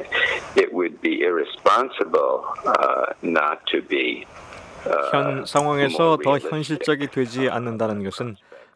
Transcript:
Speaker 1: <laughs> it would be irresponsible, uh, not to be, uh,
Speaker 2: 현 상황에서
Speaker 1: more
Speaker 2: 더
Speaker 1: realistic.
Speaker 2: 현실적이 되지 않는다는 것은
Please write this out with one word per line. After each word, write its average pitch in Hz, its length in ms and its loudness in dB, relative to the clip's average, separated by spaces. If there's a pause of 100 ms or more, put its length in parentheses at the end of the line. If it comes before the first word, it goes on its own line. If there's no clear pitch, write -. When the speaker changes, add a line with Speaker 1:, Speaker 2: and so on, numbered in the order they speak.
Speaker 1:
<laughs> - 480 -2
it - 160 4
would 85 300 -2
be 82 200 0
irresponsible, 82 1200 2 (220)
uh, 65 460 2 (100)
not 80 380 0 (100)
to 71 160 0
be, 65 380 -2 (640)
uh, - 260 0
Speaker 2:
현 135 320 0
상황에서 143 600 2
Speaker 1:
more 156 180 4
Speaker 2:
더 135 80 2
Speaker 1:
realistic. 139 200 0
Speaker 2:
현실적이 151 580 -2
되지 127 420 0
않는다는 110 540 -2
것은 107 320 -8 (400)